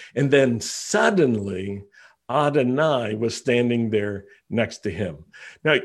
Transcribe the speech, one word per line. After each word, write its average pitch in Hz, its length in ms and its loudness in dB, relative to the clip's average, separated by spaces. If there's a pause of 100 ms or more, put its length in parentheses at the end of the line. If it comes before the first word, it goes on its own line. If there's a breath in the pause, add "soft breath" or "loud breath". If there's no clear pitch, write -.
(160 loud breath)
And 135 160 2
then 127 300 4
suddenly 107 1200 0 (460 soft breath)
Adonai 139 840 0
was 113 200 -4
standing 120 540 0
there 104 360 -2 (240 loud breath)
next 107 300 -2
to 107 100 -6
him. 82 360 -8 (400 loud breath)
Now, 151 200 4